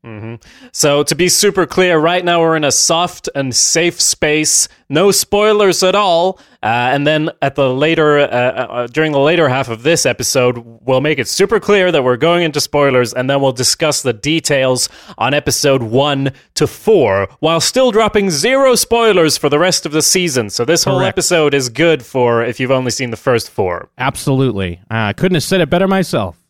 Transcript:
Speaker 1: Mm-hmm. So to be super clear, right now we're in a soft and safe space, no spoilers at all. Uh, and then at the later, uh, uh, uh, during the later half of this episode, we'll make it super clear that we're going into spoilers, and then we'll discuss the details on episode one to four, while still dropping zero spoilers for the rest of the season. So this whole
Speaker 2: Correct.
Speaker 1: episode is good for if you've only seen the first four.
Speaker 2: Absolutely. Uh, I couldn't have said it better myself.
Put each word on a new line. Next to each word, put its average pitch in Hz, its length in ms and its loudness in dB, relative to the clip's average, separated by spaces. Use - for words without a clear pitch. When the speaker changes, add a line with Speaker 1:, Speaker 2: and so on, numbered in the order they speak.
Speaker 1:
Mm-hmm. 113 300 -14
So 147 300 0
to 143 120 -2
be 175 160 0
super 190 340 0
clear, 180 340 0
right 175 240 0
now 175 180 2
we're 165 160 2
in 156 80 -2
a 135 80 2
soft - 640 -2
and 135 220 -4
safe - 460 0
space, 156 640 -2
no 175 200 2
spoilers 208 720 2
at 190 120 2
all. 185 440 0
Uh, - 40 -4
and 143 140 0
then 151 240 0
at 139 140 -2
the 135 180 0
later, 151 460 2
uh, 143 80 2
uh, 123 440 -2
uh, 120 180 -6
during 151 240 -2
the 139 60 0
later 156 300 2
half 127 220 -2
of 113 120 -8
this 156 220 0
episode, 123 540 0
we'll 127 180 0
make 147 180 -2
it 120 80 -4
super 202 320 0
clear 185 320 2
that 147 140 2
we're 123 140 2
going 170 240 2
into 151 180 -2
spoilers, 131 540 0
and 127 160 -2
then 139 100 2
we'll 135 120 2
discuss 139 500 -2
the 127 100 -2
details 131 760 -2
on 123 160 0
episode 143 500 0
one 139 500 -2
to 151 120 0
four, 107 600 2
while 160 200 0
still 254 300 2
dropping 208 380 0
zero 247 460 2
spoilers 208 640 2
for 151 100 -2
the 143 100 2
rest 170 280 0
of 147 60 -8
the 151 100 0
season. 131 480 0
So 117 160 -4
this 156 180 2
whole 131 140 0
Speaker 2:
Correct. - 180 -2
Speaker 1:
episode 156 380 0
is 127 160 -2
good 143 340 0
for 120 400 0
if 120 160 -6
you've 127 100 -2
only 127 200 0
seen 123 200 -6
the 113 60 -8
first 120 320 -2
four. 90 480 -4
Speaker 2:
Absolutely. 123 840 -2
Uh, 110 40 -6
I 110 200 -2
couldn't 185 220 -2
have 147 80 -2
said 190 180 0
it 147 80 -2
better 185 180 2
myself. 160 480 -2